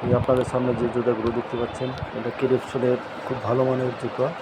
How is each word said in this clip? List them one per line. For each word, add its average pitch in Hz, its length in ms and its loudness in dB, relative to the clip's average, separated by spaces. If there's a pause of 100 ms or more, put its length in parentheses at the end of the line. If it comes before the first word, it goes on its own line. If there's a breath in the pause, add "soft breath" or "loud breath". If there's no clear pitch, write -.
এই 123 160 2
আপনাদের 127 320 2
সামনে 127 280 2
যে 120 140 2
জুতাগুলো 117 340 2 (100)
দেখতে 120 220 -4
পাচ্ছেন, 127 280 -4 (280)
এটা 113 220 -4
ক্রেপসনের 123 600 2 (260)
খুব 127 120 -4 (100)
ভালো 127 220 4
মানের 127 320 0
জুতা। 127 260 0 (160)